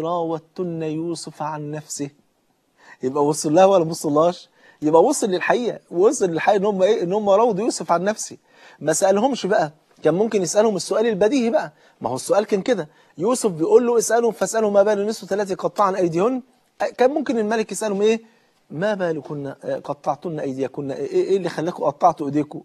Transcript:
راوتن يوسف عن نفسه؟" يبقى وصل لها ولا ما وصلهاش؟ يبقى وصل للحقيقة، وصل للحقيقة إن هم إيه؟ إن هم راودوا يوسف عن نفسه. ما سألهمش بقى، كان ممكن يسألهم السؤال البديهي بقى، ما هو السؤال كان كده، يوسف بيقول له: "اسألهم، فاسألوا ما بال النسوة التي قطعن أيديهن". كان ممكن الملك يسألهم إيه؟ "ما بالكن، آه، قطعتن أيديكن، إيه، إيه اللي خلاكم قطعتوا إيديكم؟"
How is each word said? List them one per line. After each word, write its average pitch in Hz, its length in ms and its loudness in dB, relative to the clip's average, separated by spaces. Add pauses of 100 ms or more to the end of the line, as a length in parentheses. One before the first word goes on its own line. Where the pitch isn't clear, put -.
راوتن 165 800 -4
يوسف 160 600 -6
عن 151 280 -8
نفسه؟" 147 400 -10 (920)
يبقى 139 220 0
وصل 151 300 0
لها 185 100 8
ولا 190 200 6
ما 160 60 -2
وصلهاش؟ 165 580 0 (340)
يبقى 160 200 6
وصل 254 240 2
للحقيقة، 185 520 -2 (120)
وصل 208 400 2
للحقيقة 180 300 2
إن 185 40 0
هم 196 180 0
إيه؟ 190 200 2
إن 175 100 -2
هم 208 180 0
راودوا 208 340 4
يوسف 240 280 -4
عن 170 120 2
نفسه. 208 320 -6 (420)
ما 151 140 0
سألهمش 202 540 2
بقى، 180 260 0 (300)
كان 156 120 2
ممكن 208 280 0
يسألهم 208 340 2
السؤال 202 300 0
البديهي 226 440 2
بقى، 175 220 -2 (280)
ما 117 100 -4
هو 127 40 -4
السؤال 175 320 0
كان 196 160 0
كده، 180 260 -2 (300)
يوسف 220 320 0
بيقول 175 360 4
له: 233 120 2
"اسألهم، 226 340 2
فاسألوا 214 380 -2
ما 202 120 6
بال 208 180 2
النسوة 202 400 -4
التي 190 140 -4
قطعن 185 400 0
أيديهن". 190 480 0 (560)
كان 247 120 6
ممكن 285 280 -2
الملك 220 340 -2
يسألهم 202 300 -2
إيه؟ 226 200 2 (480)
"ما 196 240 -2
بالكن، 156 520 -4
آه، 135 320 -8
قطعتن 151 600 -6
أيديكن، 135 500 -6
إيه، 143 160 -6
إيه 180 300 0
اللي 175 120 -4
خلاكم 165 360 -4
قطعتوا 156 420 0
إيديكم؟" 147 380 -4